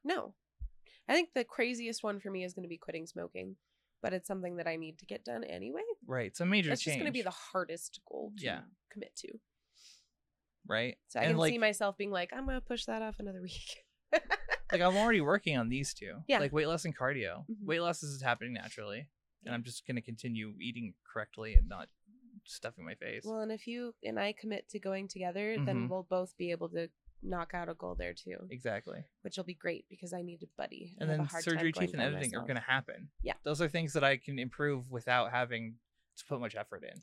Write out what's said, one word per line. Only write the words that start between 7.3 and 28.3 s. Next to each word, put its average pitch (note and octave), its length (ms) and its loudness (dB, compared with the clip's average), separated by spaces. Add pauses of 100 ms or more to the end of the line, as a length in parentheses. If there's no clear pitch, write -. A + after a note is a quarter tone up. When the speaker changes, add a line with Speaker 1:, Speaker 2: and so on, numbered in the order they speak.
Speaker 1:
hardest - 720 -6
goal - 320 -6
to E3+ 80 -6
Speaker 2:
Yeah. D#2+ 180 -2 (280)
Speaker 1:
commit - 260 -12
to. - 220 -10 (1300)
Speaker 2:
Right. A#2 400 2
Speaker 1:
So B2 120 -2
I A2 40 4
Speaker 2:
And, D#3+ 80 8
Speaker 1:
can D#3+ 60 6
Speaker 2:
like D#3+ 140 6
Speaker 1:
see A#3+ 60 2
myself G#3 400 2
being G3+ 140 -2
like, F3+ 200 0
"I'm C4+ 140 -4
gonna C4 160 0
push A#3+ 240 -4
that A3 160 -2
off A3 180 -4
another F#3+ 220 -6
<laughs> - 0 -
week." - 440 -10 (840)
Speaker 2:
Like, F3 100 6
I'm F#3 160 8
already A3 240 8
working D#3 360 4
on A#2 120 4
these C3 260 0
two. G2+ 320 -8
Speaker 1:
Yeah. C4+ 100 6
Speaker 2:
Like, C#3+ 160 4
weight D3+ 140 4
loss D#3+ 180 2
and D#3 100 -2
cardio. B2+ 540 0
Speaker 1:
Mm-hmm. G#3+ 160 -8
Speaker 2:
Weight E3 140 2
loss E3+ 240 0
is C#3 180 -6
happening B2 320 2
naturally, G#2+ 460 -6
and D3 80 -10 (380)
Speaker 1:
Yeah. A#2+ 80 -4
Speaker 2:
I'm A#2+ 100 -2
just A#2+ 240 -12
gonna B2 140 -2
continue A2 580 -6
eating A2+ 340 -6 (100)
correctly A2 520 2
and - 120 10
not F#2+ 220 -8 (560)
stuffing - 400 -8
my - 80 -6
face. - 320 -8
Speaker 1:
Well, A3 160 -4
and A3 100 -2
if A3 140 -8
you A#3+ 380 -6
and A3 160 -2
I G3+ 140 2
commit G#3+ 360 -6
to G#3 100 -8
going F#3+ 280 -4
together, F#3+ 500 -2
then D3 80 2 (100)
Speaker 2:
Mm-hmm. A#2+ 120 2
Speaker 1:
we'll F#3 160 -2
both F#3 340 0
be F3 140 0
able E3+ 180 -2
to E3+ 220 -4 (320)
knock F3 320 -2
out F3 120 -4
a E3 60 -4
goal F2+ 220 -6
there F2 180 -2
too. - 380 -10